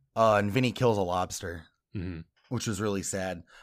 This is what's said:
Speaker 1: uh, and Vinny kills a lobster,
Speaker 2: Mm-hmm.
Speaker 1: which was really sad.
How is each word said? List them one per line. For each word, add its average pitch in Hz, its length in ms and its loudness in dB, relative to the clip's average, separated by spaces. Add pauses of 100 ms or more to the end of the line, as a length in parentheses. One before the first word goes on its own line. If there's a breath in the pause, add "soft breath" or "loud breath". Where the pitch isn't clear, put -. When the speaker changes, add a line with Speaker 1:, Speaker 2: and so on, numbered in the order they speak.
(140)
Speaker 1:
uh, 113 220 6
and 101 160 2
Vinny 123 200 2
kills 117 260 2
a 98 40 2
lobster, 90 640 -4 (320)
Speaker 2:
Mm-hmm. 90 240 -6 (300)
Speaker 1:
which 120 160 -4
was 101 140 -2
really 101 220 -2
sad. 92 400 -4 (200 soft breath)